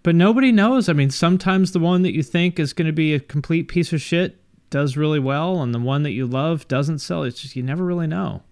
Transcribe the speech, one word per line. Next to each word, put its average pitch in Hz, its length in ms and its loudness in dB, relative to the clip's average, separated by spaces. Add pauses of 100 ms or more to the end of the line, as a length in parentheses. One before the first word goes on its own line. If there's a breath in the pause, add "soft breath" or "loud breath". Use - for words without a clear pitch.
But 170 120 4
nobody 226 360 4
knows. 220 380 4
I 165 40 4
mean, 139 180 2
sometimes 185 600 2
the 180 80 0
one 180 220 2
that 185 120 0
you 151 100 -2
think 175 360 -2
is 143 140 -2
gonna 160 180 0
be 156 220 0
a 143 60 0
complete 160 500 -4
piece 170 240 -2
of 156 80 -2
shit - 400 -2 (300)
does 143 260 -2
really 151 220 0
well, 151 420 -2
and 120 120 -2
the 117 60 -2
one 135 240 0
that 147 80 -2
you 123 140 -4
love 143 420 -2
doesn't 139 320 -2
sell. 165 240 -6
It's 123 160 -6
just, - 160 -16
you 127 80 -6
never 151 220 -4
really 175 220 -2
know. 170 340 -6 (100)